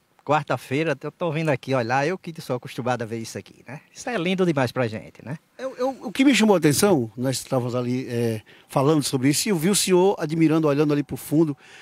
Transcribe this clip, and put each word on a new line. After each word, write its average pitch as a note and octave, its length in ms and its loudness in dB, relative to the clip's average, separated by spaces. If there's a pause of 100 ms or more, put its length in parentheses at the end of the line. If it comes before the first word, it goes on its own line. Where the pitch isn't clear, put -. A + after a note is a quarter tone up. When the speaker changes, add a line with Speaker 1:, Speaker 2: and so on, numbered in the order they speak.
(260)
Speaker 1:
quarta-feira, D3 720 -2
eu D3 120 -10
tô E3+ 200 -6
vindo D#3 180 -2
aqui C3 260 -2
olhar, C3 320 0
eu F#3 100 -4
que E3+ 240 -14
sou B2+ 140 -4
acostumado B2 480 -6
a - 20 -6
ver A2+ 140 -8
isso A2+ 180 -12
aqui, - 300 -16
né? C3 140 -16 (120)
Isso - 160 -10
é A#3+ 80 -4
lindo F#3 260 0
demais C#3+ 280 2
pra B2+ 160 -2
gente, - 360 -12
né? C#3 140 -10 (180)
Speaker 2:
Eu, B3+ 220 -10
eu, B3+ 120 -2 (120)
o A3+ 100 -10
que C4 140 2
me C#4 80 6
chamou G#3 220 6
a - 20 2
atenção, D3 580 2
nós B2 220 -2
estávamos B2 380 -4
ali, B2 340 -4
é, A#2 320 -2 (260)
falando D3 360 2
sobre C3 260 0
isso, D3 180 0
e A3 40 0
eu F#3+ 40 2
vi D#3+ 140 0
o G#3 60 2
senhor F#3+ 420 4
admirando, D#3+ 500 2
olhando D3 240 2
ali D3 120 0
pro C#3+ 120 -8
fundo. D3+ 400 0 (260)